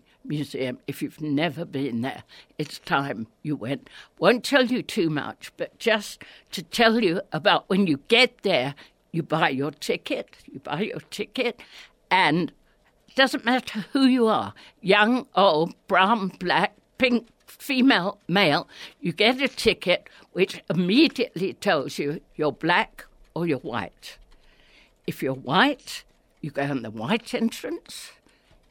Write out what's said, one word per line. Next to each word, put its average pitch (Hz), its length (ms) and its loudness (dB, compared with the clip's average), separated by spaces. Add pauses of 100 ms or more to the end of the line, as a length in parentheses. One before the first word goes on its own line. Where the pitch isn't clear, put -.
(240)
museum. 139 640 -6
If - 160 -10
you've - 180 -10
never 151 440 -2
been 131 380 -4
there, 127 200 -8 (360)
it's - 200 -8
time 139 480 -4 (160)
you 151 140 -6
went. 127 340 -8 (280)
Won't 208 260 2
tell 262 220 2
you 220 160 -2
too 165 280 -2
much, - 460 -8
but - 220 -10
just 214 440 -2 (300)
to 180 100 -10
tell 233 400 2
you 180 200 0 (100)
about - 360 2
when 196 180 2
you 143 220 0
get 247 340 4
there, 143 320 0 (380)
you 160 100 -4
buy 160 260 0
your 139 240 -4
ticket, - 720 -6
you - 160 -18
buy 165 220 -6
your - 180 -8 (100)
ticket, 233 500 -8 (500)
and 175 420 2 (560)
it - 80 -20
doesn't 262 280 2
matter 240 480 -2
who 269 120 4
you 247 220 4
are, 120 280 0 (260)
young, 214 540 4
old, 170 400 4 (140)
brown, 190 400 4 (100)
black, 175 380 0 (220)
pink 240 300 0 (180)
female, 247 720 0 (100)
male, 170 400 2 (320)
you 170 120 -6
get 254 280 2
a 277 80 0
ticket - 600 0 (240)
which - 360 -2
immediately 185 840 0
tells 147 440 -2
you 147 220 -4 (160)
you're 151 160 -2
black 175 540 -2 (280)
or 170 120 -4
you're 147 120 0
white. - 600 -10 (880)
If - 160 -8
you're 135 120 -2
white, 175 680 0 (360)
you 143 100 -8
go 139 120 -4
in 139 200 -4
the 113 80 -10
white 123 440 -6
entrance. - 760 -6 (600)